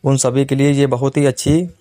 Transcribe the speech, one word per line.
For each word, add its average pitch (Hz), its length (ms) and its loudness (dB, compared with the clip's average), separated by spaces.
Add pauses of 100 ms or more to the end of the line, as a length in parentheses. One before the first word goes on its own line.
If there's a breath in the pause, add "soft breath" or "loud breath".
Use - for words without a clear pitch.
उन 135 120 2
सभी 131 280 0
के 135 100 -2
लिए 139 160 2
ये 139 160 2
बहुत 131 300 -2
ही 143 100 2
अच्छी 160 420 0 (120)